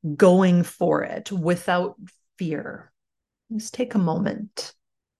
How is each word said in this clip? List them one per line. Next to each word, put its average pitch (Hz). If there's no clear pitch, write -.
going 180
for 156
it -
without 180
fear. -
Just 220
take 240
a -
moment. -